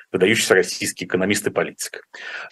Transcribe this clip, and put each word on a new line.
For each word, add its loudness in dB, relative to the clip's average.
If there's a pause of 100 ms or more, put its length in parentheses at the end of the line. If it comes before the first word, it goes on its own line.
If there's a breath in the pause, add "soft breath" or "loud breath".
(120)
выдающийся 4
российский 2
экономист 0
и -2
политик. -6 (480 loud breath)